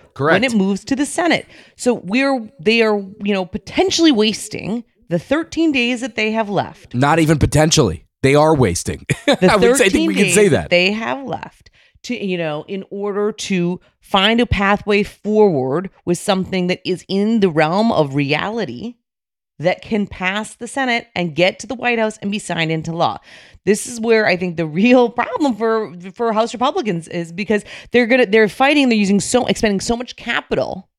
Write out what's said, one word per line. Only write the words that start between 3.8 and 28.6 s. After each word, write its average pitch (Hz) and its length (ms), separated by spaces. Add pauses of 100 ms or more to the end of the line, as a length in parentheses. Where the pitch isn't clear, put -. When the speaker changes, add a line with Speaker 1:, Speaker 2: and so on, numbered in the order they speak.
Speaker 2:
wasting 214 720 (240)
the 170 100
thirteen 311 540
days 240 300
that 247 120
they 214 180
have 220 180
left. 135 440
Speaker 1:
Not 143 260
even 156 180
potentially. 147 680 (180)
They 135 140
are 156 180
wasting. 95 560
<laughs> - 160
Speaker 2:
The 247 240
Speaker 1:
I 214 60
would 240 200
say, 247 100
I - 20
think 190 40
Speaker 2:
thirteen 320 140
Speaker 1:
we 311 80
can 208 120
say 185 160
Speaker 2:
days 202 100
Speaker 1:
that. 90 180
Speaker 2:
they 180 220
have 240 320
left - 460 (340)
to, - 200
you 185 140
know, 156 300
in 190 200
order 208 440
to 180 480 (200)
find 208 400
a 233 60
pathway 202 560
forward 185 880 (140)
with 175 140
something 185 500
that 185 160
is 180 240
in 208 320
the 196 80
realm 165 420
of 143 240
reality 147 800 (640)
that 165 240
can 208 240
pass 196 480
the 240 140
Senate 240 480
and 170 180
get 185 260
to - 60
the 262 80
White 240 240
House 220 200
and 202 120
be 208 80
signed 170 320
into 160 220
law. 156 260 (460)
This 208 240
is 240 120
where 220 260
I 175 100
think 175 200
the 165 100
real 233 420
problem 277 480
for, 220 360 (220)
for 233 180
House 226 200
Republicans 233 560
is 170 240
because 202 320 (260)
they're 240 160
gonna, 247 200
they're 214 220
fighting, 277 400